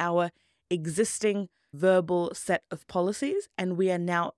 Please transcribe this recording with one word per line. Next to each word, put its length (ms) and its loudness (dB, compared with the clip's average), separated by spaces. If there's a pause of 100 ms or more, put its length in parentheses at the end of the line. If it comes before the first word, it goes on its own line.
our 320 2 (380)
existing 800 0 (220)
verbal 600 2
set 380 -2
of 160 -12
policies, 600 -2 (120)
and 180 -2
we 140 0
are 80 0
now 380 -2